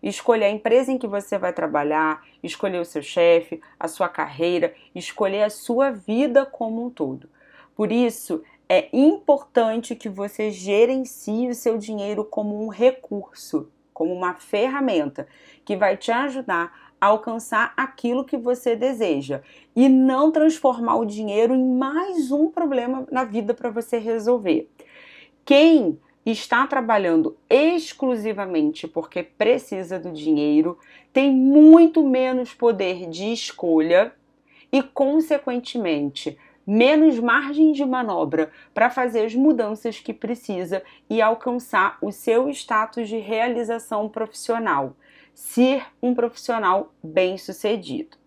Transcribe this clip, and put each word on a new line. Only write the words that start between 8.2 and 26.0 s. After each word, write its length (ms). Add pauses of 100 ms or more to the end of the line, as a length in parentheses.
é 240
importante 1040
que 120
você 440
gerencie 960
o 80
seu 200
dinheiro 480
como 400
um 40
recurso, 1000 (240)
como 220
uma 200
ferramenta 920 (380)
que 100
vai 220
te 160
ajudar 600 (280)
a 80
alcançar 680
aquilo 480
que 120
você 400
deseja 680 (320)
e 140
não 420
transformar 680
o 60
dinheiro 480
em 220
mais 560
um 180
problema 640
na 140
vida 280
pra 180
você 280
resolver. 720 (720)
Quem 560 (260)